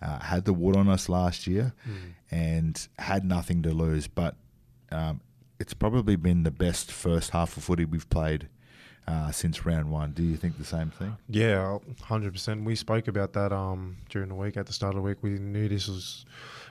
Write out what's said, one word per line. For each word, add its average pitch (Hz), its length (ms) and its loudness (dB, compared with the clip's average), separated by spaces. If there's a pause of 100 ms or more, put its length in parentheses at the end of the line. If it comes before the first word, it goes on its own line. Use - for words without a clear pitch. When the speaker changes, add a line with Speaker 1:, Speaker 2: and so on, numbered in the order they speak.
Speaker 1:
uh, 76 200 -4
had 90 260 0
the 101 80 4
wood 90 220 4
on 98 120 6
us 95 200 4
last 90 380 2
year 107 280 0 (120)
Speaker 2:
Mm. 92 260 -10 (180)
Speaker 1:
and 82 580 0 (100)
had 95 260 0
nothing 87 380 2
to 82 100 2
lose. 80 340 2
But, - 300 -2 (540)
um, 80 300 -4 (380)
it's - 160 -8
probably 107 420 4
been 87 260 4
the 82 80 4
best 85 420 0
first 85 380 0
half 85 260 0
of - 80 -10
footy 85 200 2
we've 80 260 -2
played, 78 380 2 (600)
uh, 78 220 0
since - 340 -2
round 80 260 0
one. 76 220 -2
Do 76 100 -2
you 82 140 2
think 80 220 -4
the 76 60 -8
same 80 260 -2
thing? 104 260 -8 (120)
Speaker 2:
Yeah, 101 500 2 (240)
hundred 104 300 -2
percent. 107 320 -6
We 113 100 0
spoke 110 340 0
about 98 260 0
that, 101 180 2
um, 95 440 -4 (140)
during 98 180 -4
the 95 60 -8
week. 101 220 -4
At 101 100 -4
the - 60 -10
start 98 220 -2
of - 20 -2
the 98 60 -2
week, 98 200 -2
we 104 160 0
knew 101 300 -2
this 98 200 0
was - 380 -8 (440)